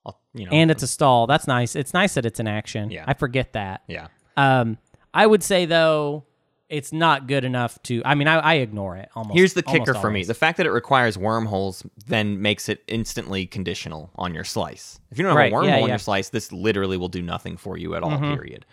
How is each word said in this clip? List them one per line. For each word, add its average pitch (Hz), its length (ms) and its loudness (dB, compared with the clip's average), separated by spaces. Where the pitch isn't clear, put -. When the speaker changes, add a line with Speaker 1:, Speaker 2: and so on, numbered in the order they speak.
Speaker 1:
I'll, - 140 -16
you 110 120 -12
know, 90 40 -14
Speaker 2:
and 160 220 4
it's - 100 -2
a 131 60 -2
stall. 127 400 4
That's 147 180 2
nice. 123 300 0
It's 147 180 -4
nice 185 200 2
that 127 120 -2
it's 113 140 -4
an 113 80 -4
action. 107 420 -6
Speaker 1:
Yeah. - 160 -12
Speaker 2:
I 135 80 0
forget 127 380 -2
that. 98 340 -8
Speaker 1:
Yeah. 82 220 -12
Speaker 2:
Um, 131 420 4
I 180 120 6
would 214 180 6
say, 180 220 2
though, 156 580 2
it's 151 240 -8
not 156 360 2
good 135 160 0
enough 123 400 -4
to, 117 200 -2
I 143 120 2
mean, 143 100 0
I, 160 140 4
I 156 140 4
ignore 107 420 -2
it 95 180 -16
almost, 113 220 -6
Speaker 1:
Here's 180 180 6
the 175 100 0
Speaker 2:
almost 135 220 0
Speaker 1:
kicker 131 120 2
for 104 120 0
me. 104 100 0
Speaker 2:
always. 87 80 -4
Speaker 1:
The 113 60 -2
fact 160 220 0
that 180 100 2
it 143 60 0
requires 117 440 2
wormholes 101 680 -2
then 104 360 -2
makes 104 260 0
it 107 200 -6
instantly 104 580 -4
conditional 82 720 -8
on 87 180 -6
your 80 100 -8
slice. - 540 -8
If 107 60 -6
you 156 40 -2
don't 190 80 0
have 156 60 4
Speaker 2:
Right, 135 160 4
Speaker 1:
a - 20 0
wormhole 151 140 2
Speaker 2:
yeah, 139 80 4
Speaker 1:
in 131 60 4
Speaker 2:
yeah. - 80 0
Speaker 1:
your 120 80 -2
slice, 98 320 -2
this - 220 -6
literally 98 440 0
will 90 120 -4
do 90 140 -6
nothing 87 340 -8
for 90 220 -12
you 85 160 -8
at 82 80 -6
all, 110 80 -2
Speaker 2:
Mm-hmm. 147 240 0
Speaker 1:
period. - 380 -12